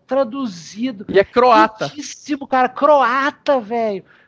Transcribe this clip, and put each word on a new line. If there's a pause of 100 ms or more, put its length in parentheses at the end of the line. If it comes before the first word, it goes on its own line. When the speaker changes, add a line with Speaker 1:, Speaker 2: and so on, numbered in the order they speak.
Speaker 1:
traduzido.
Speaker 2:
E
é
croata.
Speaker 1:
Lindíssimo,
cara.
Croata,
velho. (220)